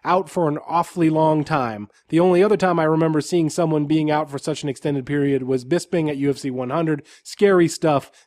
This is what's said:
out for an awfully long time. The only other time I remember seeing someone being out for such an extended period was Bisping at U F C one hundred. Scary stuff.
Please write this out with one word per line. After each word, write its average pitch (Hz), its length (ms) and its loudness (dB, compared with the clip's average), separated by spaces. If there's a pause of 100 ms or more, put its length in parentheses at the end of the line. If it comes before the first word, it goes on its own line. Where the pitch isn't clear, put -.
out 175 240 0
for 175 180 0
an 147 180 -2
awfully 165 440 0
long 156 400 2
time. 113 380 -4 (220)
The 160 100 2
only 180 240 4
other 208 140 2
time 175 220 0
I 160 40 2
remember 156 380 2
seeing 165 280 0
someone 156 380 0
being 151 240 0
out 151 180 0
for 139 80 -10
such 147 240 -6
an 147 80 -6
extended 139 380 -4
period 139 360 0
was 127 220 -2
Bisping 165 420 -2
at 147 100 -4
U 139 120 0
F 131 80 -2
C 135 140 -6
one 127 180 -6
hundred. 156 340 -2 (200)
Scary 185 440 4
stuff. 151 440 0 (160)